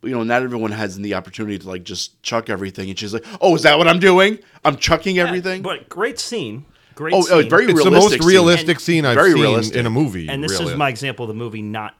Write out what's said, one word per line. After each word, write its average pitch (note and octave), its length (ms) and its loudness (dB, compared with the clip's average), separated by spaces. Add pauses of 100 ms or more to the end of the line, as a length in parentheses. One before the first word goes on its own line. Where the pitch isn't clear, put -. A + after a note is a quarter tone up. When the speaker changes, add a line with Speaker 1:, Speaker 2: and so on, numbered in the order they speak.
Speaker 1:
"But, - 100 -10
you B2+ 60 -4
know, A#2 80 -2
not A#2+ 180 0
everyone A#2 300 -6
has G#2 260 -8
the G2+ 160 -6
opportunity G2 460 -8
to, F2+ 80 -18
like, F#2 160 -12
just - 400 -12
chuck A#2 260 -4
everything." F#2+ 400 -8
And F#2 80 -10
she's G#2 160 -10
like, A2+ 100 -8 (160)
"Oh, F3+ 140 4
is D#3 80 -2
that D3 160 4
what E3+ 80 4
I'm F3 140 4
doing? F#3+ 400 4 (240)
I'm D3 120 2
chucking E3+ 400 0
Speaker 2:
Yeah, F3 120 2
Speaker 1:
everything?" F#3 340 -6
Speaker 2:
but F3+ 260 -10
great A3 300 -6
scene. C#3 460 -10 (320)
Great D#3+ 180 -4
Speaker 1:
Oh, G3 40 4 (120)
oh, E3+ 120 6
Speaker 2:
scene. A#2 80 0
Speaker 1:
very G3 160 4
Speaker 3:
It's G3 80 2 (100)
the F#3+ 60 4
Speaker 1:
realistic - 20 4
Speaker 3:
most G3+ 180 8 (140)
Speaker 1:
scene. E3 40 6
Speaker 3:
realistic F3 480 4
Speaker 2:
And - 40 -14
Speaker 3:
scene E3 240 0
I've B2 100 2
Speaker 1:
Very E3+ 180 6
Speaker 3:
seen C#3+ 100 4
Speaker 1:
realistic. G#2+ 340 0
Speaker 3:
in A#2+ 100 -2
a A2+ 40 -2
movie, A2 380 -4
Speaker 2:
And C#3 140 -6
this D3+ 160 -6
Speaker 3:
really. E2+ 140 -6
Speaker 2:
is - 40 -6
my D3 120 0
example B2 360 -8
of A2+ 40 -10
the G#2+ 60 -8
movie A2+ 280 -10
not G#2+ 380 -10